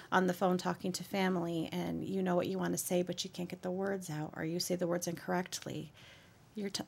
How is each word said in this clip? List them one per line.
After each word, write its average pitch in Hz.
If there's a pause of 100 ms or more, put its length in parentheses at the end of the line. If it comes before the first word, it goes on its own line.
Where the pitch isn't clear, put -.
(100)
on 185
the 180
phone 180
talking 180
to 180
family 170
and 170
you 190
know 180
what 175
you 190
want 175
to 175
say, 180
but 180
you 185
can't 175
get 180
the 185
words 190
out, 151
or -
you 165
say 180
the 180
words 175
incorrectly, 175 (640)
your 202
t-, -